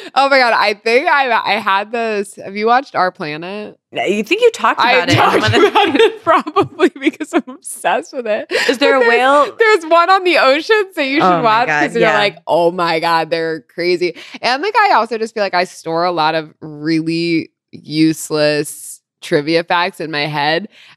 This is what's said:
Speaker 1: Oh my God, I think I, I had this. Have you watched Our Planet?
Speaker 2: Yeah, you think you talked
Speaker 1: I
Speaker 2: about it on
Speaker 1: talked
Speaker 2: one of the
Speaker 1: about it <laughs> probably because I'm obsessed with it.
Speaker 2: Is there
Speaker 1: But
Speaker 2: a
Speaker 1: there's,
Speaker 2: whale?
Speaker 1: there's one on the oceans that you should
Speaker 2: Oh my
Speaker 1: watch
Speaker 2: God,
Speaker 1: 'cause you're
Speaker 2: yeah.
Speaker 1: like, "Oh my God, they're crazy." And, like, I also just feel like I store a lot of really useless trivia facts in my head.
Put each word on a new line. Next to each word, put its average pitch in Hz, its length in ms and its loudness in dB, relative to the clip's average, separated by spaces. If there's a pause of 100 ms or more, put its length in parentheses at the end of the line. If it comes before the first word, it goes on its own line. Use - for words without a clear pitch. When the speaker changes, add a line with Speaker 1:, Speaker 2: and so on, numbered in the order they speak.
(140)
Speaker 1:
Oh 269 160 2
my 277 80 4
God, 240 160 2
I 196 180 0
think 233 340 0
I, 285 240 2
I 208 300 -2
had 208 320 -2
this. 220 440 -4
Have 196 200 -14
you 208 100 -4
watched 247 300 0
Our 180 160 0
Planet? 180 640 -12 (140)
Speaker 2:
Yeah, 120 140 -4
you 208 180 -2
think 403 160 -2
you 480 120 4
talked 226 280 0
Speaker 1:
I 247 140 2
Speaker 2:
about 262 160 0
it - 80 2
on 392 120 4
Speaker 1:
talked 320 120 0
Speaker 2:
one 214 120 0
of - 60 4
the 381 80 6
Speaker 1:
about 359 320 2
it 440 240 2
<laughs> - 0 -
probably 320 640 0
because 285 460 -6
I'm 320 120 0
obsessed - 680 -6
with 247 120 -8
it. 220 240 -4 (180)
Speaker 2:
Is 262 100 0
there 277 200 2
Speaker 1:
But 240 80 4
Speaker 2:
a - 20 2
Speaker 1:
there's, - 0 - (400)
Speaker 2:
whale? - 80 -14
Speaker 1:
there's 427 280 2
one 339 260 4
on 381 140 4
the 330 140 2
oceans 330 560 2
that 302 100 -2
you 269 120 -2
should 285 100 2
Speaker 2:
Oh 180 100 4
my 247 60 -2
Speaker 1:
watch 226 260 2
Speaker 2:
God, 151 140 0
Speaker 1:
'cause 294 120 -2
you're - 80 0
Speaker 2:
yeah. 214 160 2
Speaker 1:
like, 202 280 -2
"Oh 170 240 2
my 170 300 -2
God, 165 280 0
they're 165 340 -4
crazy." 175 540 -2 (240)
And, 262 220 -2
like, 427 140 -4
I 403 180 2
also 233 240 0
just 220 160 -6
feel 214 80 -2
like 190 120 -2
I 180 100 2
store 165 420 -6
a 180 60 0
lot 160 220 0
of 160 260 -6
really 160 920 -2 (200)
useless 151 1300 -2 (180)
trivia 165 440 0
facts 180 360 -2
in 156 100 -8
my 147 160 -4
head. 151 420 -2 (280)